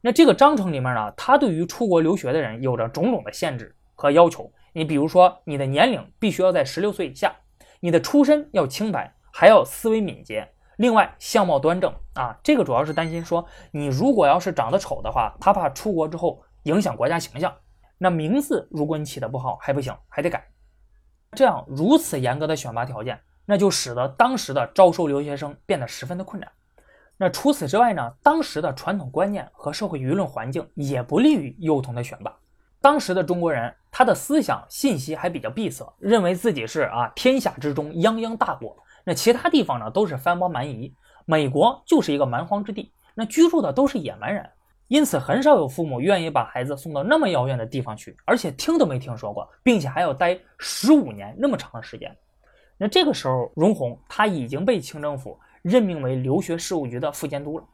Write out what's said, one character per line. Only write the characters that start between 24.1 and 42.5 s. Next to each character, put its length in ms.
时 160
的 220
招 160
收 160
留 160
学 140
生 200
变 120
得 80
十 180
分 140
的 60
困 160
难。 100
那 140
除 220
此 160
之 100
外 160
呢， 260
当 220
时 180
的 140
传 240
统 100
观 220
念 220
和 200
社 140
会 140
舆 120
论 140
环 240
境 240
也 260
不 200
利 160
于 240
幼 200
童 140
的 80
选 220
拔。 120
当 180
时 160
的 80
中 180
国 120
人， 200
他 120
的 80
思 300
想 260
信 300
息 160
还 160
比 80
较 100
闭 220
塞， 300
认 240
为 100
自 180
己 140
是 140
啊， 340
天 240
下 220
之 120
中 200
泱 240
泱 200
大 200
国， 200
那 100
其 180
他 160
地 140
方 160
呢， 100
都 160
是 120
番 200
邦 140
蛮 180
夷， 240
美 240
国 380
就 160
是 100
一 60
个 80
蛮 180
荒 200